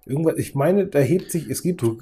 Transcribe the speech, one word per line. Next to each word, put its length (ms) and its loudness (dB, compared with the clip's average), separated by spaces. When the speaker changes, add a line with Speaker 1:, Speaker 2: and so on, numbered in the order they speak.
Speaker 1:
Irgendwas, 320 0
ich 180 -4
meine, 320 2
da 120 2
hebt 320 2
sich, 180 -4
es 140 -4
gibt 180 -2
Speaker 2:
Du, 200 0